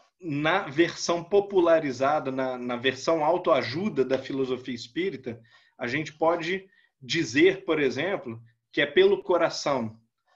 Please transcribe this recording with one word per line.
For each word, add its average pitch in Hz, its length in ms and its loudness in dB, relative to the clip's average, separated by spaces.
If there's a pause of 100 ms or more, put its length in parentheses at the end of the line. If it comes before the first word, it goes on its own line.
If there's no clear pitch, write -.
(220)
na 160 400 0
versão 170 600 0
popularizada, 156 1120 2
na, 131 260 -4
na 123 200 -6
versão 135 480 0
autoajuda 156 800 0
da 131 120 0
filosofia 131 560 -6
espírita, 131 680 -8 (360)
a 127 100 -8
gente 151 260 -6
pode 170 560 -2 (320)
dizer, 139 640 2
por 156 140 0
exemplo, 135 640 -2 (300)
que 156 100 -2
é 147 40 2
pelo 185 360 4
coração 156 800 -2 (360)